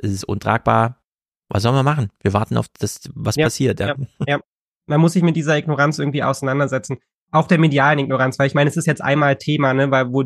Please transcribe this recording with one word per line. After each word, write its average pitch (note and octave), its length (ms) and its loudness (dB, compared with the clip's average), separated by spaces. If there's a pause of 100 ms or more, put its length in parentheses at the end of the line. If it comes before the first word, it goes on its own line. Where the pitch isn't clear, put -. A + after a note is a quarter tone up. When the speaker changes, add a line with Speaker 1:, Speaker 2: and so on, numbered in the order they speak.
Speaker 1:
es G2+ 80 -2
ist G2 100 -6
untragbar. A2+ 800 0 (460)
Was G2+ 160 -2
sollen A#2+ 100 2
wir C3+ 80 2
machen? C#3 280 -2 (120)
Wir F#2+ 100 0
warten G#2 240 -2
auf A2 100 -2 (120)
das, - 340 -8
was - 220 -6
Speaker 2:
Ja, D3+ 120 2
Speaker 1:
passiert, C3 340 -2
ja. G2+ 80 -2
Speaker 2:
ja, C#3+ 80 -6 (280)
ja. C#3+ 160 -2 (460)
Man D3+ 140 0
muss E3 140 4
sich F3 100 2
mit E3 100 2
dieser D#3+ 240 0
Ignoranz D3 400 0
irgendwie C#3+ 240 -2
auseinandersetzen. C3 760 -2 (340)
Auch D#3+ 160 2
der E3+ 100 4
medialen D3 400 4
Ignoranz, C3 400 -2
weil C#3 80 2
ich C3+ 80 -4
meine, D3 160 4
es - 60 -8
ist D#3+ 100 -2
jetzt D3+ 160 0
einmal C#3+ 320 2
Thema, C#3+ 400 0
ne, C3+ 160 2
weil C3 220 0
wo, C3+ 140 0